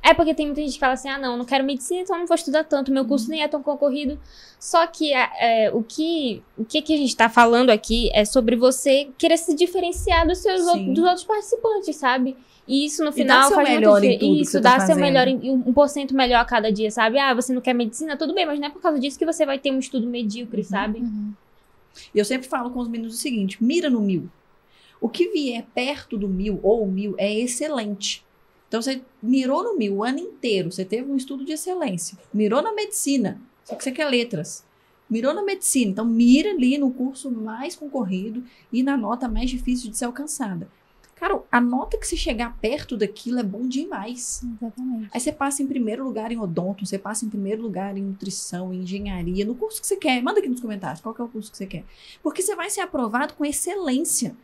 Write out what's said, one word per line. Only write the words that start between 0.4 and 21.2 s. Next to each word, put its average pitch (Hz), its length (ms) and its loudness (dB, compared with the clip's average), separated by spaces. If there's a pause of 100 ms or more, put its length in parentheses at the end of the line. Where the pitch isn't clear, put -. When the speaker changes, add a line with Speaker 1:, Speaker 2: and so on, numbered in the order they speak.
Speaker 1:
muita 294 140 -4
gente 285 120 -4
que - 60 -12
fala 262 140 4
assim, 262 160 -6
"Ah, 269 80 -4
não, 254 200 -4
não 240 80 -4
quero 269 180 2
medicina, 285 380 -4
então 370 160 -4
não 349 80 -4
vou 330 100 4
estudar 311 280 0
tanto, 277 280 0
meu 269 140 2
curso 226 200 0
Speaker 2:
Uhum. 254 60 -6
Speaker 1:
nem 311 120 -2
é 294 40 0
tão 294 160 -2
concorrido." 294 560 -2 (400)
Só 339 280 2
que, 311 260 -2
é, 254 160 2 (380)
é, - 40 2
o 220 120 0
que, 302 580 -2 (160)
o 220 80 -4
que 302 160 0
que 311 120 0
a 302 40 4
gente 277 180 0
tá 226 140 4
falando 240 400 6
aqui 220 440 2
é 208 120 4
sobre 240 300 2
você 269 640 4
querer 330 200 4
se 330 180 0
diferenciar 349 720 2
dos 359 120 0
seus 370 280 2
ou-, 349 60 6
Speaker 2:
Sim. 294 200 0
Speaker 1:
dos 320 100 4
outros 359 200 4
participantes, 427 720 -2
sabe? 262 400 0 (320)
E 277 180 2
isso 294 180 -2
no 302 80 0
Speaker 2:
E - 20 -8
Speaker 1:
final 254 280 6
Speaker 2:
dar 269 60 8
seu 392 80 6
Speaker 1:
faz 285 140 6
muita 240 100 4
Speaker 2:
melhor 208 180 8
em 202 40 6
Speaker 1:
diferença. 202 240 6
Speaker 2:
tudo 294 100 6
que 294 60 4
Speaker 1:
Isso, 269 100 0
Speaker 2:
você 277 100 2
tá 240 100 8
Speaker 1:
dar 262 80 8
seu 285 160 4
Speaker 2:
fazendo. 285 60 2
Speaker 1:
melhor 269 260 6
em, 262 240 -2
um, 254 160 2
um 247 60 2
por 285 140 8
cento 277 280 -4
melhor 247 240 4
a 240 60 4
cada 226 260 2
dia, 214 180 0
sabe? 226 300 2
"Ah, 269 160 4
você 247 180 0
não 247 80 0
quer 254 120 0
medicina? 240 440 -2
Tudo 320 160 -2
bem, 370 120 0
mas 294 140 -2
não 285 80 -6
é 294 40 -8
por - 100 -18
causa 302 180 2
disso 269 200 -4
que 330 60 2
você 320 200 2
vai 277 140 -2
ter 269 120 0
um 262 80 0
estudo 254 280 -2
medíocre", 233 540 -4
Speaker 2:
Uhum. - 60 -6
Speaker 1:
sabe? 214 320 -2
Speaker 3:
Uhum. 214 320 -6 (840)